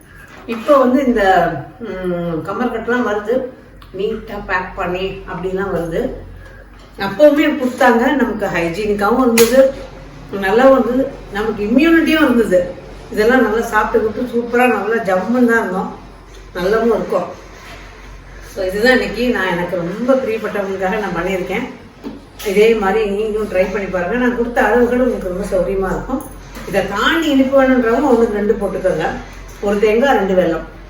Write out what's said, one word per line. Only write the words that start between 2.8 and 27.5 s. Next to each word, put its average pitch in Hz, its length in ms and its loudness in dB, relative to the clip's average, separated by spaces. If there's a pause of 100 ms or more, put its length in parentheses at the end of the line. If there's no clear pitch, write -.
வருது, 214 260 -2 (640)
நீட்டா 214 360 -6 (140)
பேக் 185 300 -4
பண்ணி 180 260 -4 (240)
அப்படிலாம் 185 460 -4
வருது. 165 260 -4 (1040)
அப்பவுமே 285 400 4 (140)
கொடுத்தாங்க, 240 440 2 (160)
நமக்கு 202 260 -2 (100)
ஹைஜீனிக்காவும் 202 720 0
இருந்தது, 233 340 4 (840)
நல்லாவும் 262 320 6
இருந்தது, 247 260 0 (340)
நமக்கு 214 220 -2 (100)
இம்யூனிட்டியும் 311 580 4
இருந்தது. 202 320 2 (540)
இதெல்லாம் 233 320 4
நல்லா 214 180 0 (100)
சாப்பிட்டுக்கிட்டு 226 600 -2
சூப்பரா 240 320 0 (100)
நல்லா 208 240 -2 (100)
ஜம்முன்னு 226 420 2
தான் 220 120 2
இருந்தோம், 190 260 -4 (680)
நல்லாவும் 214 400 2
இருக்கும். - 300 -4 (1200)
So - 160 -8
இதுதான் 220 300 4
இன்னைக்கு - 260 -4 (100)
நான் 185 220 -2
எனக்கு 170 180 -4 (100)
ரொம்ப 220 280 -4 (100)
பிரியப்பட்டவங்களுக்காக 202 800 -4
நான் 180 160 -6
பண்ணியிருக்கேன். 185 480 -4 (840)
இதே 208 160 4 (160)
மாதிரி 196 180 0 (160)
நீங்களும் 214 340 -4
ட்ரை 185 220 2
பண்ணி 196 220 -4
பாருங்க. 185 280 -2
நான் 247 160 0
கொடுத்த 240 280 -2
அளவுகள் 240 380 2
உங்களுக்கு 190 280 -2
ரொம்ப 185 180 -6
சௌரியமா 190 440 0
இருக்கும். 254 280 -6 (460)
இதை 190 120 0 (140)
தாண்டி 302 400 0
இனிப்பு 269 240 4